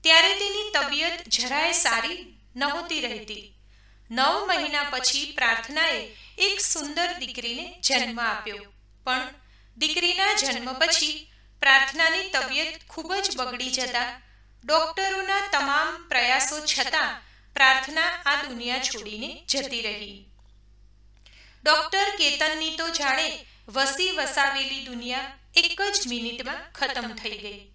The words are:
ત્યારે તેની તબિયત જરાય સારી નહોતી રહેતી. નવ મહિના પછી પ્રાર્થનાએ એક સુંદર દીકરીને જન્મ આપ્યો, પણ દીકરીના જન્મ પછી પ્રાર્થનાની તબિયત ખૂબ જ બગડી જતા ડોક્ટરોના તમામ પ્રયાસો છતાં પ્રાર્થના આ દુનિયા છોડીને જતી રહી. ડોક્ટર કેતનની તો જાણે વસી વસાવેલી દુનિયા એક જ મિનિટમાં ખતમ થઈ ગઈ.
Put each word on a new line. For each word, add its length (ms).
ત્યારે 360
તેની 340
તબિયત 540
જરાય 440
સારી 640
નહોતી 460
રહેતી. 520
નવ 360
મહિના 360
પછી 480
પ્રાર્થનાએ 800
એક 220
સુંદર 540
દીકરીને 720
જન્મ 380
આપ્યો, 520
પણ 300
દીકરીના 560
જન્મ 400
પછી 580
પ્રાર્થનાની 680
તબિયત 600
ખૂબ 240
જ 240
બગડી 340
જતા 500
ડોક્ટરોના 840
તમામ 600
પ્રયાસો 500
છતાં 640
પ્રાર્થના 480
આ 420
દુનિયા 360
છોડીને 680
જતી 320
રહી. 440
ડોક્ટર 540
કેતનની 580
તો 140
જાણે 560
વસી 440
વસાવેલી 760
દુનિયા 520
એક 260
જ 260
મિનિટમાં 680
ખતમ 400
થઈ 220
ગઈ. 380